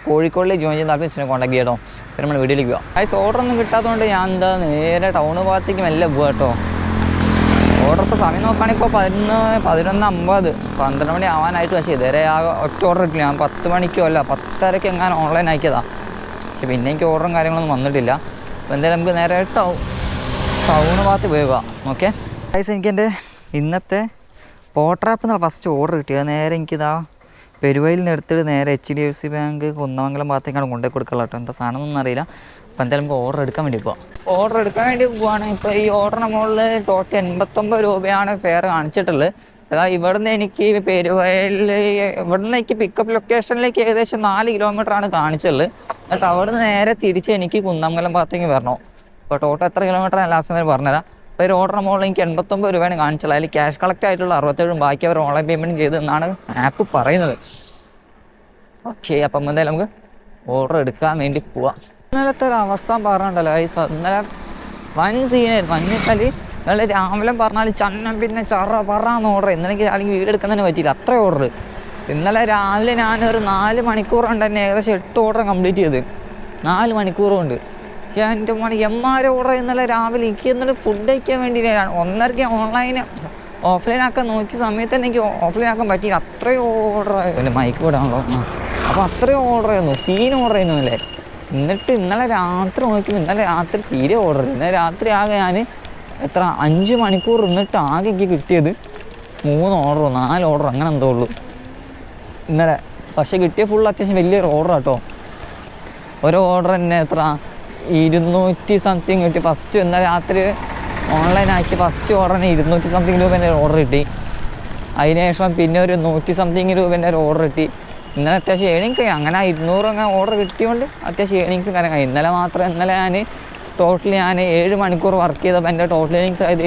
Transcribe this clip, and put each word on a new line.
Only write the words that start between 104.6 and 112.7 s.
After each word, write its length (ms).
കേട്ടോ. 220
ഒരു 120
ഓർഡർ 260
തന്നെ 280
എത്ര, 160
ഇരുന്നൂറ്റി 760
സംതിങ് 400
കിട്ടി. 220
ഫസ്റ്റ് 360
ഇന്നലെ 260
രാത്രി 300
ഓൺലൈൻ 380
ആക്കി 260
ഫസ്റ്റ് 380
ഓർഡർ 160
തന്നെ 200
ഇരുന്നൂറ്റി 400